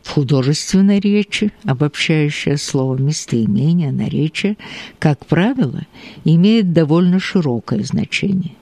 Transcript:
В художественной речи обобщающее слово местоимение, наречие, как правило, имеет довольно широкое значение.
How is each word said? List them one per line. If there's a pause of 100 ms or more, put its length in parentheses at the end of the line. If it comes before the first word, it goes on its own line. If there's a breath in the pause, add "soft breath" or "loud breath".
В
художественной
речи (100)
обобщающее
слово
местоимение,
наречие, (420 loud breath)
как
правило, (380 loud breath)
имеет
довольно
широкое
значение.